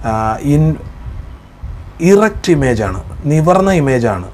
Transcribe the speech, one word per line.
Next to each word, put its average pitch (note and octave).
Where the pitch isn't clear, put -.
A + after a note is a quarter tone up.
ആ, -
in, D#3
erect G#3
ഇമേജാണ്, A2
നിവർന്ന F3+
ഇമേജാണ്. A#2